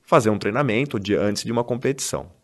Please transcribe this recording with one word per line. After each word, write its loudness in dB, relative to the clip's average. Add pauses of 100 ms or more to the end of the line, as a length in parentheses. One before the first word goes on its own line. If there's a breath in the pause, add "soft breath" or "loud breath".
fazer 4
um 2
treinamento, 0
de, 0
antes 0
de -6
uma 0
competição. -4 (120)